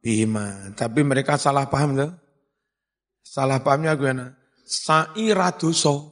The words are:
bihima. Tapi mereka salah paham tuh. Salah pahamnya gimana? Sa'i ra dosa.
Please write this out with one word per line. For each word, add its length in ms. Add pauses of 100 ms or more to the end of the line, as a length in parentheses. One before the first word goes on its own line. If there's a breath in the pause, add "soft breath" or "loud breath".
bihima. 760
Tapi 280
mereka 320
salah 320
paham 240
tuh. 200 (1080)
Salah 400
pahamnya 400
gimana? 320 (320)
Sa'i 640
ra 240
dosa. 400 (200)